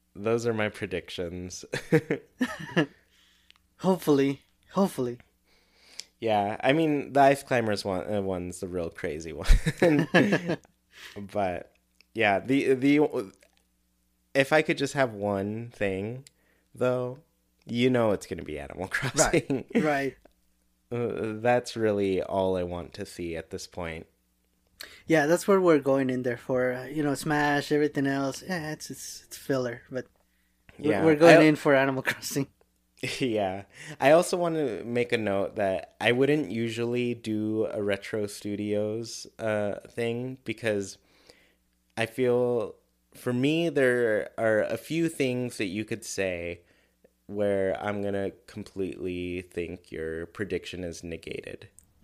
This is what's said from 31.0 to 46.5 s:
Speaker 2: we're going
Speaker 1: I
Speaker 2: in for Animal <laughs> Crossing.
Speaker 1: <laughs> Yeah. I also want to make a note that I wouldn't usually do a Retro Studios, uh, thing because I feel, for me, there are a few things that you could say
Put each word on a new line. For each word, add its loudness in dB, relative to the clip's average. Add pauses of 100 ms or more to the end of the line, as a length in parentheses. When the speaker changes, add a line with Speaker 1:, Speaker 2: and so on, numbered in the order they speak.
Speaker 2:
we're 6
going 12
Speaker 1:
I 8
Speaker 2:
in 6
for 2
Animal 2
<laughs> -10
Crossing. -4
Speaker 1:
<laughs> -20 (640)
Yeah. -2 (360)
I 6
also 4
want -2
to -4
make -2
a 2
note -2
that -2
I 4
wouldn't 2
usually -4
do -2
a -4
Retro -4
Studios, -6 (140)
uh, -2 (100)
thing -4
because -4 (960)
I 0
feel, 0 (360)
for -6
me, 2
there 2
are 2
a 0
few -2
things -2
that -2
you -4
could -8
say -4 (680)